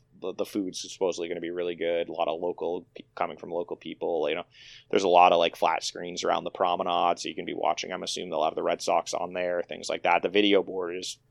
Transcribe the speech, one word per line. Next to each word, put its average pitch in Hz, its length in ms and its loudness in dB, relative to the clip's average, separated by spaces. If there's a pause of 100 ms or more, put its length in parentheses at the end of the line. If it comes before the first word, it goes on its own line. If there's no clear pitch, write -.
(200)
the, 92 140 -8
the 101 100 -4
food's 92 360 -6
supposedly 87 480 -4
gonna 87 120 -6
be 85 100 -6
really 87 260 -4
good. 85 320 -2
A 82 40 -10
lot 82 140 0
of 80 140 -2
local 87 440 -4 (120)
pe-, - 80 -16 (100)
coming 80 220 -2
from 85 160 -14
local 85 240 -6
people. 82 520 -4
You 78 60 0
know, 85 100 -6 (460)
there's 98 140 2
a 92 40 4
lot 90 220 10
of, 85 80 8
like, 85 160 2
flat 82 300 0
screens 87 400 -8
around 85 180 0
the 85 80 -10
promenade, 87 680 2
so 80 80 -8
you 78 80 -10
can 87 80 -8
be 82 100 -6
watching. 82 380 -2
I'm 90 100 -6
assuming 90 280 -6
they'll 78 120 0
have 80 140 0
the 87 80 -2
Red 85 180 -2
Sox 87 320 0
on 87 200 -6
there, 90 340 -2
things 85 200 -10
like 85 140 -4
that. 87 200 4
The 92 60 0
video 98 360 4
board 90 320 -6
is - 220 -10 (120)